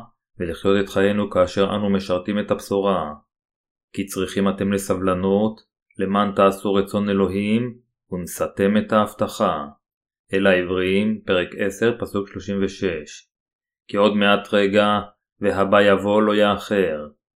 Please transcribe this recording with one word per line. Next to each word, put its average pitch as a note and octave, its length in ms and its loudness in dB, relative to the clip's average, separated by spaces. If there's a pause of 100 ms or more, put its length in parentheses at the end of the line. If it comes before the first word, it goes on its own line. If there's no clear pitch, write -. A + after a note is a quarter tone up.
(400)
ולחיות G2 460 0
את - 40 -14
חיינו G2+ 400 0
כאשר F#2+ 460 2
אנו G#2 140 -2
משרתים G2 500 -2
את G2+ 120 -4
הבשורה. G2 640 -2 (800)
"כי G2 120 -6
צריכים G2 440 -2
אתם G2 220 -2
לסבלנות, G2 880 0 (400)
למען G2 360 0
תעשו G2 380 2
רצון G2+ 360 0
אלוהים, G2+ 680 0 (340)
ונשאתם F#2 640 -2
את G#2+ 160 -2
ההבטחה." G2+ 720 -2 (680)
אל G2 140 2
העברים, F#2 800 0
פרק F2+ 220 0 (100)
עשר, A2+ 420 -2
פסוק G2+ 280 -6
שלושים G2 360 -6
ושש. F2+ 640 -6 (580)
כי G#2 100 -4
עוד G#2 180 4
מעט G2+ 380 2
רגע, G#2 460 2 (420)
והבא G2 400 2
יבוא G2+ 400 4
לא G#2 140 2
יאחר. G2 720 0 (280)